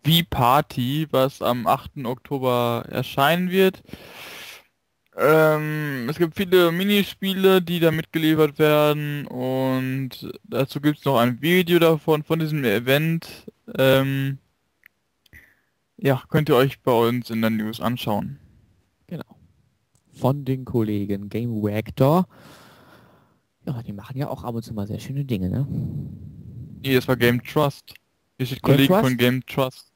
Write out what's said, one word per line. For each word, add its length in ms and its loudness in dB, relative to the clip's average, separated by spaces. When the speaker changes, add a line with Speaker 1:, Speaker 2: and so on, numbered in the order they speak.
Speaker 1:
Wii 180 4
Party, 880 0
was 300 0
am 260 -2
achten 380 -4
Oktober 840 -2
erscheinen 600 -2
wird. 340 0
Ähm, 920 0
es 80 -6
gibt 200 -2
viele 340 4
Minispiele, 880 2
die 200 -4
da 100 4
mitgeliefert 680 0
werden. 680 2
Und 1040 -4
dazu 360 -4
gibt's 240 -2
noch 140 2
ein 240 2
Video 380 2
davon, 440 2
von 160 -2
diesem 240 -2
Event. 880 0
Ähm, 600 2
ja, 320 0
könnt 220 0
ihr 60 6
euch 260 2
bei 100 0
uns 380 2
in 100 -4
der 100 0
News 300 -4
anschauen. 580 -4
Speaker 2:
Genau. 300 -14
Von 320 -4
den 220 -4
Kollegen 640 -4
Game 340 -6
Reactor. 640 2
Ja, 180 -8
die 100 -12
machen 240 -14
ja 100 -6
auch 160 -12
ab 120 -8
und 80 -6
zu 100 -14
mal 120 0
sehr 140 -6
schöne 240 -4
Dinge, 260 0
ne? 160 0
Speaker 1:
Nee, 120 0
das 120 2
war 80 4
Game 260 4
Trust. 520 -2
Hier 100 -4
steht 160 -8
Speaker 2:
Game 100 6
Speaker 1:
Kollege 200 6
Speaker 2:
Trust? 120 4
Speaker 1:
von 120 2
Game 280 2
Trust. 500 -4